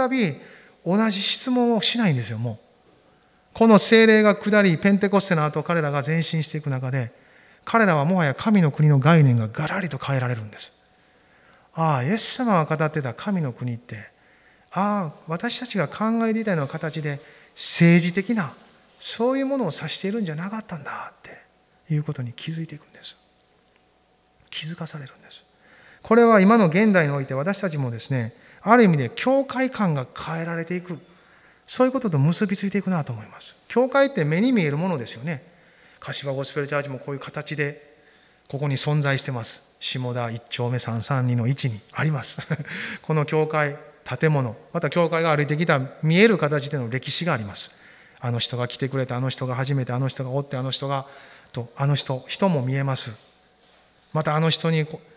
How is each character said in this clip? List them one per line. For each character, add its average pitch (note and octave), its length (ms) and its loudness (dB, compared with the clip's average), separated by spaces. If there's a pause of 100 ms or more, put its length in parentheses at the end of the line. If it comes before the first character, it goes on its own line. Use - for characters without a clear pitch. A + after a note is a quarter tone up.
び A3 280 0 (480)
同 G#3+ 260 2
じ G3 120 -2
質 - 280 -2
問 A#3+ 260 2
を G3+ 40 0
し - 180 0
な A3 100 2
い D#3 40 6
ん C3 40 2
で A#2+ 60 -2
す G#2+ 80 -8
よ、 A2 80 -6
も A#2 140 -4
う。 G#2+ 60 -14 (960)
こ A3+ 120 4
の G#3+ 120 10
聖 A3+ 280 6
霊 G#3+ 160 6
が G#3 140 4
下 G#3 240 2
り、 F#3 160 6
ペ G3 140 2
ン G3+ 80 4
テ G3+ 100 0
コ G3 120 2
ス - 80 -2
テ F3 80 2
の D3+ 80 2
後、 D3+ 180 -2
彼 E3+ 180 0
ら D3 100 0
が C#3+ 160 0
前 D#3+ 160 2
進 D#3+ 200 -2
し - 60 -8
て D#3 100 -8
い - 20 -8
く D3 80 -6
中 C3 220 -4
で、 B2+ 220 -4 (520)
彼 A3+ 220 2
ら E3+ 100 4
は C#3 80 2
も F#3 120 2
は E3+ 80 2
や C3+ 100 2
神 G#3+ 260 2
の D3+ 100 4
国 D3+ 180 4
の C#3+ 100 6
概 D3+ 260 6
念 A#2+ 140 6
が A2 100 0
ガ D3+ 200 -4
ラ G3 120 -6
リ F3+ 80 -4
と C#3 80 -8
変 C#3 220 -4
え - 20 -2
ら B2 80 -2
れ B2 60 -4
る A2 100 -8
ん G#2 60 -14
で G2+ 80 -20
す。 - 140 -18 (1000)
あ D#3+ 220 0
あ、 B2 80 -2
イ D3 60 0
エ A3 80 0
ス - 160 0
様 G#3 300 2
が D#3 120 -2
語 D#3 80 0
っ D3+ 60 0
て D#3 100 -4
た B2+ 140 -4
神 F#3+ 260 -4
の C3 120 -2
国 B2 220 -6
っ A2+ 40 -8
て、 - 320 -18 (600)
あ G3 420 -2
あ、 - 160 -20
私 F3 320 -6
た B3+ 60 -10
ち - 120 -6
が D3+ 100 0
考 A3+ 380 -2
え A3 80 0
て A3+ 60 -2
い A3 40 -4
た G#3+ 60 0
よ E3+ 80 2
う - 20 0
な C3+ 60 -2
形 D#3 340 -8
で D3 200 -6 (340)
政 E3+ 540 6
治 F3 60 -2
的 G3 200 -2
な、 F3 200 -4 (440)
そ - 340 -2
う C4+ 60 -2
い C#4 40 0
う C4+ 40 -2
も C#4 100 -2
の A#3+ 100 -2
を D3 80 -2
指 D#3+ 140 -8
し - 100 -6
て F#3+ 100 -4
い G3+ 40 -2
る A#3 80 -2
ん G3 60 -2
じ D#3 60 -4
ゃ - 20 -8
な F3 160 -8
か A3 80 -8
っ G#3+ 60 -10
た F3 120 -10
ん C3+ 80 -14
だ - 320 -12
っ - 60 -20
て - 720 -12
い - 20 2
う D3 60 0
こ D3+ 100 -6
と C3+ 100 -8
に A#2+ 120 -8
気 - 160 -10
づ E3 120 -6
い D#3 40 -8
て D3+ 80 -16
い D3 40 -16
く - 80 -20
ん - 60 -20
で - 100 -20
す。 - 140 -16 (1400)
気 - 120 -10
づ E3+ 100 -10
か E3 100 -10
さ D#3 120 -12
れ C#3 80 -14
る - 100 -20
ん - 60 -20
で - 80 -20
す。 - 120 -20 (600)
こ - 120 2
れ A#3 100 8
は A3+ 160 8
今 G#3+ 180 8
の G3+ 80 6
現 G3 260 4
代 E3+ 140 4
に C#3+ 60 0
お C#3+ 80 -2
い C3 60 -6
て C3+ 80 -6
私 F3+ 260 -4
た F#3+ 100 -4
ち D3+ 60 -6
も C3 140 -2
で A2+ 80 -8
す - 120 -10
ね、 A#2+ 240 -2 (280)
あ A3 140 4
る A#3+ 80 8
意 G3 40 8
味 D#3+ 100 4
で A#2+ 160 -2
教 C4+ 300 2
会 B3+ 260 -4
観 F#3 240 0
が C3 120 -4 (100)
変 E3 260 -8
え - 20 -8
ら E3+ 120 -6
れ E3 80 -6
て F3+ 120 -6
い F3+ 40 -8
く、 F3 180 -10 (680)
そ - 180 0
う - 20 6
い B3+ 40 0
う - 20 -2
こ C4 80 -2
と A3+ 100 -2
と D3+ 80 2
結 E3+ 280 2
び F#3+ 100 -2
つ G3+ 100 -6
い F#3+ 40 -4
て G3+ 80 -2
い F#3+ 40 -2
く F#3 80 -4
な E3 140 -2
と B2 80 -8
思 G#2+ 100 -10
い - 60 -20
ま - 120 -20
す。 - 160 -20 (120)
教 B3+ 200 2
会 C#4 200 4
っ - 20 -10
て F#3+ 140 -2
目 D#3 160 2
に B3+ 120 4
見 G#3+ 100 4
え D3 80 0
る C#3+ 60 -2
も F3 120 -2
の E3 100 -2
で A2+ 80 -8
す - 80 -14
よ A#2 100 -12
ね。 D#3 200 -8 (540)
柏 C#3 340 -6
ゴ C3+ 120 -4
ス - 80 -8
ペ D3+ 80 -4
ル C#3 80 -4
チ D3 60 -4
ャ C#3+ 60 0
ー - 40 0
チ C#3 40 -10
も C3 100 -8
こ C#3+ 140 -10
う - 20 -6
い C3+ 40 -8
う - 20 -16
形 - 360 -10
で D3 380 -6 (540)
こ C#3 100 -8
こ C#3+ 100 -2
に C3+ 80 0
存 D3 240 0
在 C#3 180 0
し - 40 -4
て C#3 100 -6
ま A#2 120 -8
す。 - 180 -12 (180)
下 B2+ 340 -4
田 A#2+ 160 -4
一 A#2 180 -8
丁 A#2+ 220 -4
目 B2 80 0
三 A2+ 240 -4
三 B2+ 240 0
二 B2 100 2
の A#2 100 0
一 C3+ 220 0
に G#2+ 120 -6 (120)
あ - 120 -4
り D#3 60 2
ま C3+ 120 -2
す。 - 180 -10 (320)
<laughs> - 300 -10
こ D#3+ 120 -4
の D3+ 100 2
教 D#3 220 0
会、 D3 300 -2 (280)
建 D#3 280 0
物、 B2+ 240 0 (160)
ま E3+ 80 -4
た D3+ 100 -2
教 E3+ 200 2
会 E3 120 0
が D#3+ 120 2
歩 D3 80 2
い C#3+ 40 -2
て D3 100 -2
き E3 100 0
た D3+ 140 2 (220)
見 D#3+ 160 4
え A3+ 100 8
る G#3 100 2
形 C#3+ 320 -2
で D3 80 -4
の A#2+ 100 -6
歴 B2+ 220 -4
史 E3+ 140 -2
が E3+ 80 0
あ C3+ 40 0
り A2+ 80 -6
ま G2 120 -12
す。 - 160 -12 (480)
あ B2 100 -6
の A#2+ 80 -2
人 - 180 -4
が A#2+ 120 -4
来 - 80 -12
て C3+ 120 -4
く C3+ 80 -6
れ C3 100 -2
た、 B2 100 -6
あ B2 40 -4
の C3 80 -2
人 B2+ 180 -6
が B2+ 80 -6
初 C3 200 -2
め C3 100 -2
て、 B2 80 -6
あ B2 60 -2
の C3+ 100 -2
人 C3 160 -8
が B2+ 60 -10
お C#3 100 -2
っ C#3 40 -4
て、 C#3 120 -10
あ B2+ 60 -6
の C3 80 -6
人 C#3 180 -6
が、 C3+ 180 -4 (460)
と、 A#2+ 240 -8
あ C#3 100 0
の C#3+ 80 2
人、 C3 340 -4
人 - 200 0
も D3+ 140 0
見 C3 120 -2
え C#3 80 -2
ま C3+ 140 -2
す。 - 140 -10 (1000)
ま D#3 100 -2
た D3+ 140 0
あ D#3 40 2
の D#3+ 100 2
人 E3 200 0
に D#3 160 0
こ-、 - 140 -14 (160)